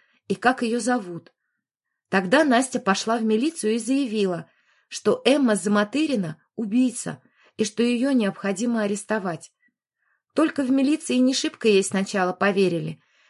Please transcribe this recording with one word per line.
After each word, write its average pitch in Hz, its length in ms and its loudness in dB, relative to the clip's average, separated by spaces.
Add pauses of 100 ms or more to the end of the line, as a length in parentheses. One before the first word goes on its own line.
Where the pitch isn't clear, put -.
(280)
и 196 60 -2
как 254 300 0
её 233 160 -2
зовут. 202 520 -6 (800)
Тогда 190 340 2
Настя 254 360 2
пошла 220 400 -2
в 220 40 -2
милицию 220 520 0
и 233 40 -2
заявила, 214 720 -2 (380)
что - 380 -2
Эмма 247 300 4
Заматырина – 208 840 -2 (140)
убийца 233 640 -2 (360)
и 220 60 0
что 214 200 -2
её 240 280 0
необходимо 214 720 -2
арестовать. 202 680 -6 (840)
Только 294 300 0
в 254 80 0
милиции 269 440 0
не 254 180 4
шибко - 340 -2
ей 196 160 6
сначала 190 500 -2
поверили 175 680 0 (280)